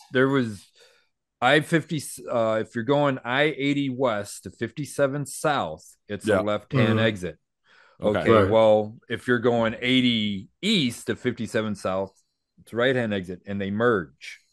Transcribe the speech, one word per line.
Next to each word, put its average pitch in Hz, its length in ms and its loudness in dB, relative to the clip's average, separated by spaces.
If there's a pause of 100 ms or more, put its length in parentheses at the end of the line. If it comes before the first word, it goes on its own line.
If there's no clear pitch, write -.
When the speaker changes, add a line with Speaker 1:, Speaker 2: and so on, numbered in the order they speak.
(120)
Speaker 1:
there 131 160 4
was 117 380 -2 (760)
I 143 180 4
fifty, 156 420 -2 (280)
uh, 113 360 0
if - 80 -14
you're 117 100 -4
going 139 380 2
I 139 340 0
eighty 139 340 -2
west 120 540 -4
to 95 60 -12
fifty-seven 139 760 -4
south, 113 580 -4 (240)
it's 104 180 -8
Speaker 2:
Yeah. 101 140 4
Speaker 1:
a - 20 0
left-hand 107 480 0
Speaker 3:
Mm-hmm. 110 100 2
Speaker 1:
exit. 95 360 -2 (640)
Speaker 2:
Okay. 104 200 2
Speaker 1:
Okay, 110 100 2
Speaker 3:
Right. 104 200 6
Speaker 1:
well, 107 460 4 (140)
if 117 180 -8
you're 123 120 2
going 113 400 0
eighty 117 680 0 (140)
east 175 460 -2
to 107 80 -2
fifty-seven 110 580 -4
south, 95 380 -4 (500)
it's - 100 -20
a 107 40 -8
right-hand 120 360 2
exit, 92 340 -6
and 101 140 -6
they 98 100 -4
merge. 104 680 -2 (120)